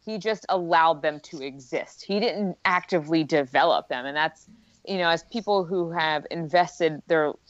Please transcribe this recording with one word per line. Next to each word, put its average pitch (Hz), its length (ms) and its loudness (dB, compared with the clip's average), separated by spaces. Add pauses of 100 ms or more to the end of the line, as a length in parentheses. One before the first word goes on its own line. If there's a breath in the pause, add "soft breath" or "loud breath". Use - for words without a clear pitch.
He 214 120 -6
just 202 320 -4
allowed 165 540 2
them 151 220 -4
to 147 180 -12
exist. 135 600 -8
He 196 160 -4
didn't 202 460 -2
actively 165 600 0
develop 143 640 2
them. 127 180 -6
And 143 100 -8
that's, 156 300 -2 (400 soft breath)
you 196 100 -4
know, 175 140 2
as 165 140 0
people 202 400 0
who 175 260 -2
have 156 400 -2
invested 165 800 0
their 156 260 2 (160)